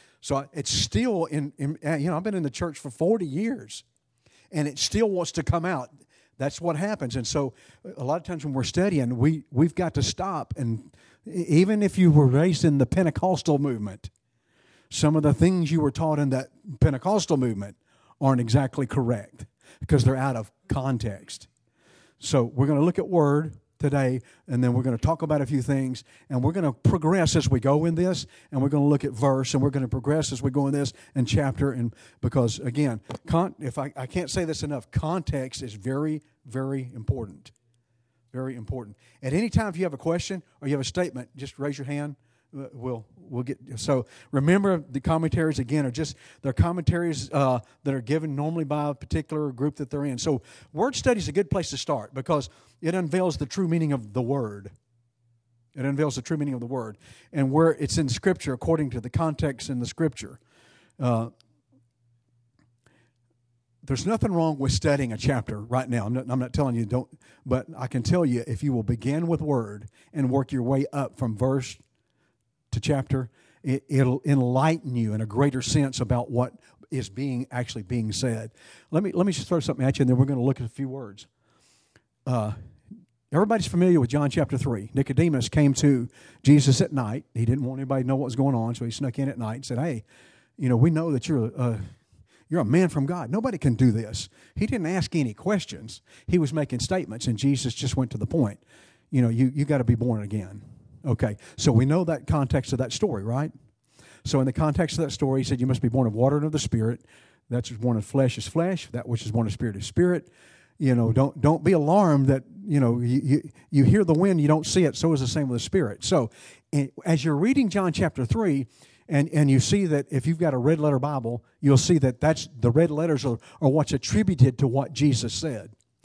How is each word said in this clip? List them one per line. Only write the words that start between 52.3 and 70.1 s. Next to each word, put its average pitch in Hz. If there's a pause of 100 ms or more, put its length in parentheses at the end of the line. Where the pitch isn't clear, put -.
it 170
unveils 180
the 147
true 190
meaning 160
of 110
the 123
word. 107 (1040)
It 131
unveils 139
the 127
true 160
meaning 143
of 123
the 120
word 117 (340)
and 135
where 160
it's 151
in 147
Scripture 151
according 156
to 120
the 120
context 151
in 127
the 120
Scripture. 139 (600)
Uh, 120 (2500)
there's 131
nothing 214
wrong 160
with 135
studying 139
a 107
chapter 117
right 127
now. 113
I'm 117
not, 127
I'm 127
not 123
telling 135
you 113
don't, 123 (360)
but 127 (100)
I 123
can 123
tell 175
you 120
if -
you 143
will 113
begin 127
with 165
word 113 (260)